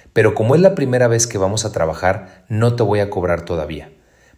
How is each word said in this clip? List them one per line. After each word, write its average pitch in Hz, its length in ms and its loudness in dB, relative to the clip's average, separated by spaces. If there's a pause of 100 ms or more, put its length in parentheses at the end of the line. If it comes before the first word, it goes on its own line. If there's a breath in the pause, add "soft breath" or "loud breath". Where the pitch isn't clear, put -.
(140 loud breath)
pero 107 200 4
como 113 220 2
es 165 60 6
la 190 140 6
primera 123 340 0
vez 113 180 0
que - 100 -6
vamos 98 280 -2
a 101 80 -6
trabajar, - 760 -4
no 117 280 0
te 120 80 0
voy 104 180 0
a 101 80 -2
cobrar 87 340 -2
todavía. 78 480 -8 (460 soft breath)